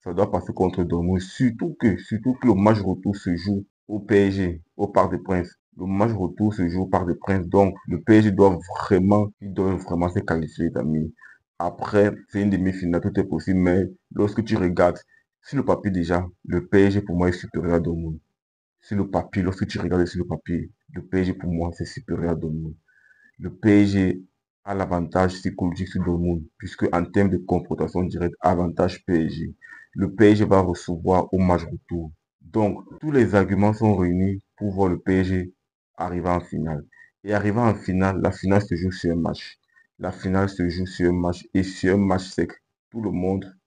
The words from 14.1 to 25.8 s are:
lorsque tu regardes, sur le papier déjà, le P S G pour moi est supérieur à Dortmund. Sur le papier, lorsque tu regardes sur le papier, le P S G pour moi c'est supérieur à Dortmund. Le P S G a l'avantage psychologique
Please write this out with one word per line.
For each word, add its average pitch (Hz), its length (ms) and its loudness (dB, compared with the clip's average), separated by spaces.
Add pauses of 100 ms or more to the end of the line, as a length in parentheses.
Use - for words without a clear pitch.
lorsque 104 320 0
tu 110 120 0
regardes, 90 420 2 (440)
sur - 140 -8
le 131 80 0
papier 101 260 0
déjà, 87 360 0 (200)
le 87 200 -4
P 98 160 6
S 101 120 4
G 101 80 2
pour 87 140 -4
moi 87 120 2
est 90 40 2
supérieur 85 420 -4
à 85 60 4
Dortmund. 82 380 -4 (640)
Sur 101 180 -6
le 98 120 -2
papier, - 320 -2
lorsque 95 240 -2
tu - 120 -8
regardes 87 260 0
sur 87 180 -4
le - 40 -4
papier, 85 440 -6 (220)
le 85 100 -12
P 92 180 -2
S 92 60 0
G 92 60 -2
pour 90 180 -6
moi 85 220 -4
c'est 85 140 -10
supérieur - 460 -6
à - 20 0
Dortmund. 78 400 -6 (640)
Le 90 140 -10
P 101 300 4
S 101 60 4
G 98 340 0 (420)
a 101 100 -8
l'avantage 90 600 0
psychologique 90 520 -4